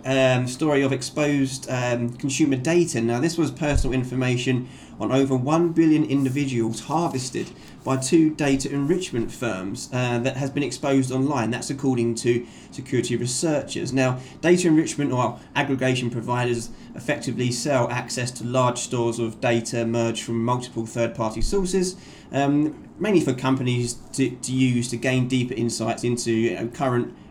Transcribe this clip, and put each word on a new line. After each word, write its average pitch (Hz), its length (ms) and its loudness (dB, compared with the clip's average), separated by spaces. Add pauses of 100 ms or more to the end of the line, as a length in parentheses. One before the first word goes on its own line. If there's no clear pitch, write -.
um, 131 420 4
story 147 360 2
of 135 100 2
exposed, 139 760 -2
um, 123 420 -2
consumer 139 460 0
data. 160 440 2
Now, 117 180 2
this 165 180 0
was 151 120 2
personal 135 440 0
information 127 760 0 (300)
on 110 120 -2
over 135 240 2
one 156 340 2
billion 156 360 4
individuals 131 760 0
harvested 143 640 -4 (360)
by 131 140 0
two 156 320 4
data 139 420 0
enrichment 143 600 0
firms, 98 600 -6
uh, 123 280 0
that 131 180 -2
has 139 120 -2
been 143 140 -2
exposed 135 480 0
online. 131 400 0
That's 127 180 -4
according 123 460 0
to 120 300 2 (260)
security 123 460 -2
researchers. 135 720 -2
Now, 127 280 0 (200)
data 180 280 4
enrichment 156 440 2
or 123 280 0 (160)
aggregation 131 560 0
providers 123 580 -2 (260)
effectively 123 560 -2
sell 123 380 0
access 123 420 -4
to - 140 -8
large 123 320 2
stores 117 420 -2
of 113 220 -4
data 117 440 0
merged 113 380 0
from 117 220 -2
multiple 120 400 -4
third-party 113 560 -2
sources, 185 560 0 (340)
um, 143 560 0 (120)
mainly 190 200 4
for 135 140 2
companies 127 640 0 (180)
to, 131 160 0
to - 240 -8
use 123 360 2
to 123 60 -4
gain 127 320 2
deeper 127 280 0
insights 117 480 -2
into, 120 280 0
you 110 240 2
know, 113 120 -4
current 123 460 0 (180)